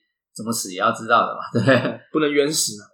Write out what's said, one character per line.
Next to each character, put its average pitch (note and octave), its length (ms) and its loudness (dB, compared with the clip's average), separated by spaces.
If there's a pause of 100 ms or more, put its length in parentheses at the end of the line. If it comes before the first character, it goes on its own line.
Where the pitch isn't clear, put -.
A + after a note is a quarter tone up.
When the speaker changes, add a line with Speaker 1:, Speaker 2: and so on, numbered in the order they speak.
(360)
Speaker 1:
怎 - 80 -14
么 A2 80 -4
死 A2 220 -6
也 F2+ 60 -8
要 A2 120 2
知 A2+ 160 -8
道 A2 200 4
的 - 80 -6
嘛， - 140 -12
<laughs> - 40 -20
对 A2 80 2
不 F#2+ 60 2
对？ A#2+ 340 2 (100)
Speaker 2:
不 D#3 80 0
能 D3+ 120 2
冤 C#3+ 200 2
死 A2+ 300 -4
嘛。 - 120 -20